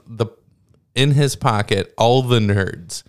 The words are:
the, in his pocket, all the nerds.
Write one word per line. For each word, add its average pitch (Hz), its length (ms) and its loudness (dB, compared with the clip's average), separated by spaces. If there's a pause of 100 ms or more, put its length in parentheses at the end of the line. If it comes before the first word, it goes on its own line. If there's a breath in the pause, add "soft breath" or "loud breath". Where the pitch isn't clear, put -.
the, 113 200 -6 (680)
in 139 160 2
his 139 240 2
pocket, 104 640 -2
all 123 260 2
the 120 160 2
nerds. 101 680 -2